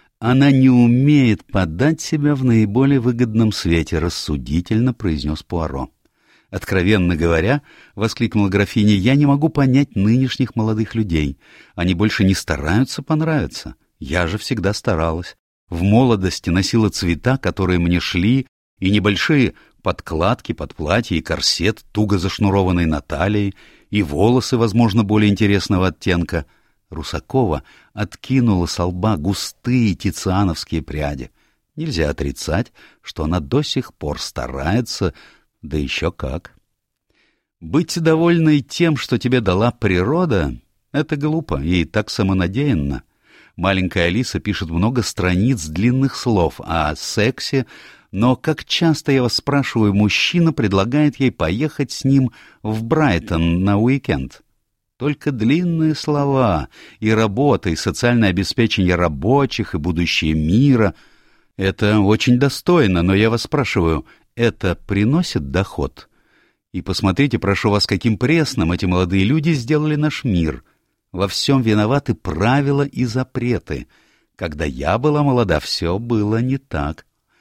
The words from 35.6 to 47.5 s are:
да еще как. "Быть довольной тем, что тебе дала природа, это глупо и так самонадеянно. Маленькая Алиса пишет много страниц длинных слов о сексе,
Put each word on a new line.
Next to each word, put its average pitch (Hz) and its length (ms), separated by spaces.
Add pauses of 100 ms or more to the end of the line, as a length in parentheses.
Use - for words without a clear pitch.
да 78 120
еще 76 360
как. - 420 (1040)
"Быть 139 400
довольной 160 640
тем, 165 340
что - 220
тебе 123 240
дала 101 300
природа, 98 840 (360)
это 156 240
глупо 151 480
и 87 220
так - 260
самонадеянно. 95 880 (540)
Маленькая 92 520
Алиса 98 320
пишет 92 300
много 107 340
страниц 90 600
длинных 123 500
слов 92 440
о 78 360
сексе, - 680 (460)